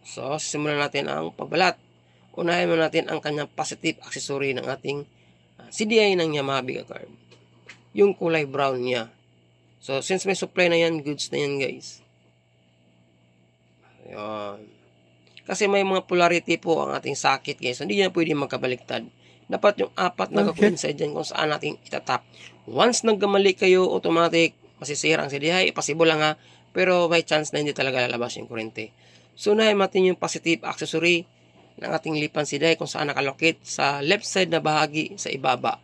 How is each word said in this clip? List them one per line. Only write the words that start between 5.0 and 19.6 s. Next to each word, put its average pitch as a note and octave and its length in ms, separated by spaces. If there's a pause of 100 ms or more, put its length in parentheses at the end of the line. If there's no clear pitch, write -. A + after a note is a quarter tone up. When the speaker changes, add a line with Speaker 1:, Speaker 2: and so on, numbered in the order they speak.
Speaker 1:
ah, - 140
C A3 160
D A3+ 80
I G#3 240
ng D#3+ 160
Yamaha C3+ 240
Biga B2+ 240
Carb. - 260 (880)
Yung G3+ 160
kulay E3 320
brown C3+ 400
niya. A#2+ 320 (640)
So, C3+ 240
since F#3 220
may F#3+ 100
supply F3+ 320
na E3+ 100
yan, E3 280
goods C#3+ 240
na C#3+ 160
yan, C#3+ 160
guys. C3 400 (2000)
Ayan. G#2 640 (760)
Kasi G3 240
may G3 160
mga F#3+ 240
polarity F3 480
po D#3 280
ang C#3 120
ating C3 160
sakit, C#3 440
guys. B2 240
Hindi G3 200
yan F#3+ 80
pwede E3 240
magkabaliktad. B2+ 720 (400)
Dapat G3 400